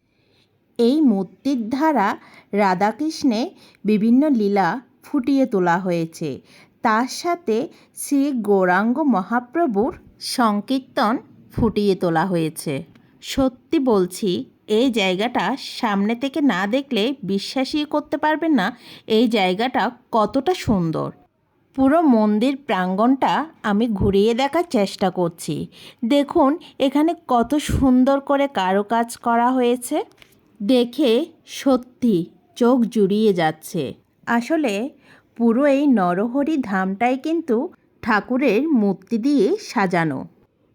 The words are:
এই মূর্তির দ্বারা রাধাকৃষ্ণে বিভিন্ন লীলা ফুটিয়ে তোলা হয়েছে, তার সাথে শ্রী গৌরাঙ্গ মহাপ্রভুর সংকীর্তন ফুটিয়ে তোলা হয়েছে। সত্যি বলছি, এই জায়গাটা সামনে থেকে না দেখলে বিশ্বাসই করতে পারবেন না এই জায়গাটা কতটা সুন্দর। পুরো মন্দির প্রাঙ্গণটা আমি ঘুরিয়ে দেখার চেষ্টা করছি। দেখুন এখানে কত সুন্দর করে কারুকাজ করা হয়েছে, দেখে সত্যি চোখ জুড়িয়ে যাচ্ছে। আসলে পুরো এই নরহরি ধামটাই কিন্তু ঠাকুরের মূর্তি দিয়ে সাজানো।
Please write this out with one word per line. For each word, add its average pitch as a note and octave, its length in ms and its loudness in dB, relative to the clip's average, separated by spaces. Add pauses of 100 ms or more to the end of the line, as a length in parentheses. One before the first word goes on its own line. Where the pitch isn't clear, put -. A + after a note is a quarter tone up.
(800)
এই A#3+ 220 4
মূর্তির A#3 580 0 (100)
দ্বারা C4+ 380 0 (460)
রাধাকৃষ্ণে G#3+ 880 0 (440)
বিভিন্ন A3 360 4 (120)
লীলা G3+ 360 2 (340)
ফুটিয়ে C4+ 420 0
তোলা F3+ 320 0
হয়েছে, E3+ 520 -4 (540)
তার A#3 300 0
সাথে F4 440 -4 (400)
শ্রী C#4 240 -2 (200)
গৌরাঙ্গ G3 560 2 (100)
মহাপ্রভুর A#3+ 840 0 (400)
সংকীর্তন A#3 840 -2 (380)
ফুটিয়ে G3+ 440 0
তোলা E3 300 0
হয়েছে। E3 480 -4 (500)
সত্যি C4 560 -2
বলছি, G3+ 520 0 (380)
এই A3 220 2
জায়গাটা G3+ 540 -2 (280)
সামনে G3+ 420 -2
থেকে C4+ 300 -6
না F#3 220 0
দেখলে A3+ 360 -2 (200)
বিশ্বাসই C4 640 -4
করতে D4 320 -4
পারবেন D#4 380 0
না G3 120 0 (400)
এই A3+ 220 4
জায়গাটা G#3 540 0 (280)
কতটা B3 460 0
সুন্দর। D#3+ 520 -2 (640)
পুরো C4+ 240 4 (100)
মন্দির G#3+ 440 2 (120)
প্রাঙ্গণটা G3+ 680 0 (300)
আমি G#3+ 300 0
ঘুরিয়ে G3 400 2
দেখার C#4 360 0
চেষ্টা G3+ 400 0
করছি। E3+ 460 -4 (480)
দেখুন C#4+ 480 2 (280)
এখানে C#4+ 320 0 (160)
কত A#3+ 240 0 (140)
সুন্দর C4 540 2
করে F#3 340 0
কারুকাজ G3+ 540 0 (100)
করা A#3 340 0
হয়েছে, B3+ 460 0 (640)
দেখে A#3+ 520 2 (420)
সত্যি B3 640 0 (420)
চোখ B3 200 4 (100)
জুড়িয়ে G#3 460 2
যাচ্ছে। D#3+ 500 -4 (440)
আসলে A#3+ 460 0 (600)
পুরো A#3 340 2
এই C#4 240 2
নরহরি A#3 680 0
ধামটাই G3 560 -2
কিন্তু D#4 400 -2 (460)
ঠাকুরের A#3 580 0 (120)
মূর্তি G#3 440 0
দিয়ে A#3+ 300 2 (140)
সাজানো। F3 580 -2 (560)